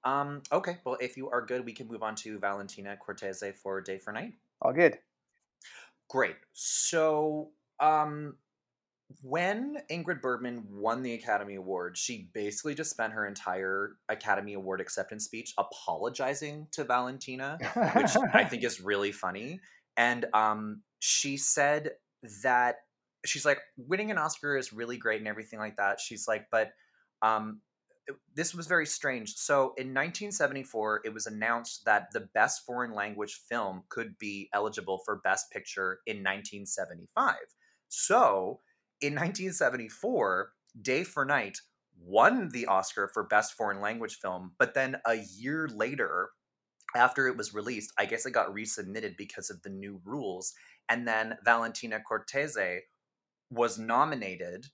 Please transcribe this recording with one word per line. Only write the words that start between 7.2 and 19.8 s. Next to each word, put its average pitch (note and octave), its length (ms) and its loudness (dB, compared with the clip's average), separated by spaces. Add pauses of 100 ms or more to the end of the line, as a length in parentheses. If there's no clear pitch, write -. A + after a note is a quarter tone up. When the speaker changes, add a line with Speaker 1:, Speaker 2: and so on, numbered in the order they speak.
Speaker 1:
um, D3+ 560 4 (880)
when G3+ 560 0 (120)
Ingrid E3 320 -4
Bergman A#2+ 460 -2
won G#2+ 340 -2
the B2 120 -2
Academy G2+ 420 0
Award, F2+ 420 -4
she G#2 340 -6
basically G#2+ 420 -4
just - 160 -4
spent A2 220 -2
her G#2+ 140 -2
entire F#2+ 680 -2 (120)
Academy G#2 460 0
Award F#2+ 260 -4
acceptance G#2 440 -4
speech - 340 -10
apologizing C#3 1120 -2
to D3 120 -4
Valentina, B2+ 800 -2 (300)
which - 240 6 (160)
I G#3+ 120 8
Speaker 2:
<laughs> - 0 -
Speaker 1:
think A#2 200 -2
is A2+ 160 -2
really G2+ 320 2
funny. G#2+ 480 -6 (360)